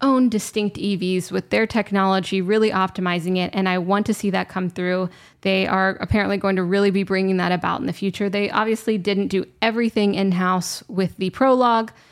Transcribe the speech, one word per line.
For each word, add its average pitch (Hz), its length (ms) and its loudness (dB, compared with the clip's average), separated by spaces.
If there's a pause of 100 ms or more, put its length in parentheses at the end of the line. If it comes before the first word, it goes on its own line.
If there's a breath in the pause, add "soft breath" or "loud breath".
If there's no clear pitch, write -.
own 262 280 4
distinct 208 480 -2
E 196 200 -2
Vs 180 340 -2
with 185 200 -4
their 220 160 2
technology, 190 760 0
really 214 280 2
optimizing 185 680 -2
it. 180 160 -2
And 190 140 0
I 180 100 0
want 196 280 0
to 226 80 0
see 202 160 -2
that 185 180 -2
come 185 220 -4
through. 180 380 -2 (340 loud breath)
They 190 260 0
are 190 320 0
apparently 202 360 0
going 190 200 0
to 185 80 0
really 202 260 2
be 190 140 2
bringing 190 320 0
that 180 160 2
about 175 280 -2
in - 60 -4
the 180 60 -2
future. 196 360 -4
They 202 220 -2
obviously 220 480 0
didn't 196 300 0
do 190 180 -2 (160)
everything 226 540 2
in-house 185 720 0
with 185 280 -2
the 185 140 -2
Prologue, 240 600 2 (200 soft breath)